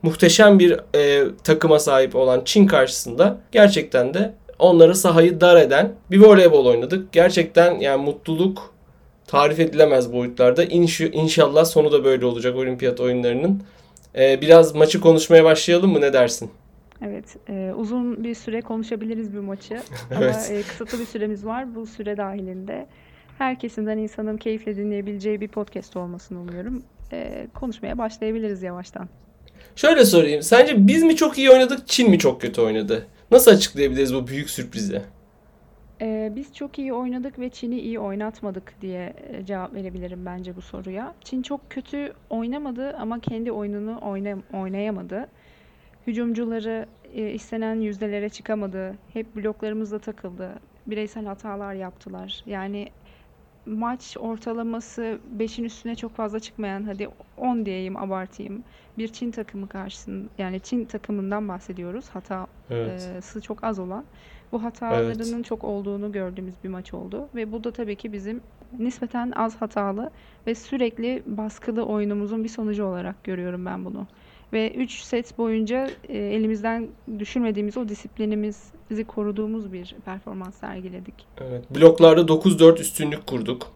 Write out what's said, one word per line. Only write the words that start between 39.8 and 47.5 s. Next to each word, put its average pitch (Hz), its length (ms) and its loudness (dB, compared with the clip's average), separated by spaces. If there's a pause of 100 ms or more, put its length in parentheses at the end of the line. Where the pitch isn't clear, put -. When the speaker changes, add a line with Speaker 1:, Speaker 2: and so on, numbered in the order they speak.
Speaker 2:
bence 180 300 -14
bu 185 60 -18
soruya. 196 520 -14 (100)
Çin 254 180 -10
çok 277 280 -12
kötü 285 440 -12 (160)
oynamadı 254 720 -10
ama 226 200 -10
kendi 226 320 -8
oyununu 208 500 -10
oyna-, 196 600 -10
oynayamadı. 196 680 -10 (800)
Hücumcuları, 226 800 -6 (300)
e, 214 160 -8
istenen 220 440 -8